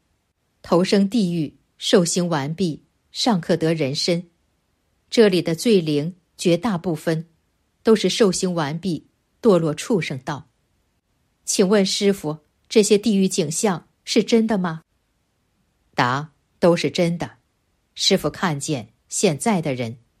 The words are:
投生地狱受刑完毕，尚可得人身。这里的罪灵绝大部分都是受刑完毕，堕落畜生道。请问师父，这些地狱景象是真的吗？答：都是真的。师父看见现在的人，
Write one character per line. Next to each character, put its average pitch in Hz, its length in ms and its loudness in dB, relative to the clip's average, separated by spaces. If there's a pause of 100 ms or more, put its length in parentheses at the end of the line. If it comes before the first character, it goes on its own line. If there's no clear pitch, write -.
(600)
投 175 220 2
生 196 260 2
地 190 240 -2
狱 160 240 -6 (200)
受 190 280 2
刑 175 240 -2
完 151 240 -4
毕， 165 320 -6 (260)
尚 202 300 0
可 165 160 0
得 160 160 0
人 147 200 -2
身。 170 360 -2 (800)
这 226 180 6
里 185 140 2
的 165 120 -2
罪 190 280 2
灵 156 340 -2 (220)
绝 170 180 2
大 180 220 -2
部 165 180 -4
分 160 320 -6 (560)
都 226 120 6
是 190 120 0
受 190 240 2
刑 180 220 -4
完 160 260 -4
毕， 170 280 -6 (340)
堕 202 160 6
落 160 160 0
畜 185 260 -2
生 147 200 -8
道。 143 300 -10 (920)
请 - 240 0
问 196 180 4
师 196 280 0
父， 156 260 -6 (300)
这 220 120 4
些 208 160 4
地 202 200 2
狱 190 100 4
景 170 240 -2
象 175 380 -4 (160)
是 - 180 0
真 226 240 2
的 220 100 0
吗？ 170 260 -6 (1080)
答： 135 380 -2 (280)
都 175 160 6
是 160 140 -2
真 170 280 -2
的。 160 220 -12 (540)
师 196 240 2
父 156 120 -2
看 151 280 -4
见 139 360 -8 (160)
现 160 280 0
在 196 240 0
的 156 120 -4
人， 120 240 -8 (220)